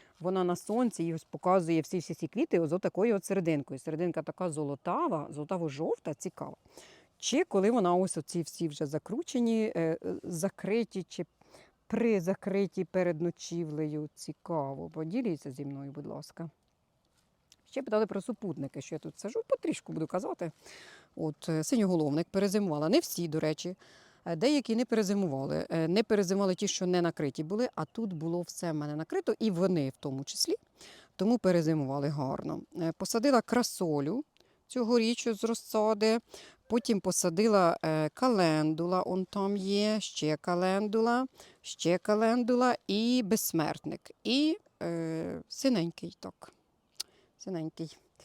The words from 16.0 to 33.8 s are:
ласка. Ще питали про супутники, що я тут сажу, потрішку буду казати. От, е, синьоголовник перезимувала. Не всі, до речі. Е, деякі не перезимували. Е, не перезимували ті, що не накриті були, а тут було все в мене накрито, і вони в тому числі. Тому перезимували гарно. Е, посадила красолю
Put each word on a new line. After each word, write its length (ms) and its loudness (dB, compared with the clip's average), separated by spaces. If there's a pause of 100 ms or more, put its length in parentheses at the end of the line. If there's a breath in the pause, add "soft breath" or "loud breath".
ласка. 420 -12 (1200)
Ще 140 -6
питали 220 2
про 160 -4
супутники, 600 -6
що 140 -10
я 40 -6
тут 200 -14
сажу, 280 -6
потрішку 460 -2
буду 140 -4
казати. 440 -4 (640 loud breath)
От, 340 -6
е, 140 0
синьоголовник 680 2
перезимувала. 600 0
Не 100 6
всі, 280 -4
до 120 -2
речі. 360 -2 (500 loud breath)
Е, 100 -2
деякі 400 2
не 100 2
перезимували. 840 0
Е, 180 0
не 160 4
перезимували 520 2
ті, 120 -2
що 200 -2
не 140 4
накриті 420 -2
були, 320 -2
а 100 -4
тут 280 -6
було 280 -2
все 300 -6
в 40 -2
мене 200 -4
накрито, 440 -2
і 120 2
вони 380 2
в 100 -14
тому 240 -6
числі. 300 -2 (640 loud breath)
Тому 220 2
перезимували 720 2
гарно. 520 -4 (200)
Е, 100 0
посадила 500 2
красолю 840 0 (440 soft breath)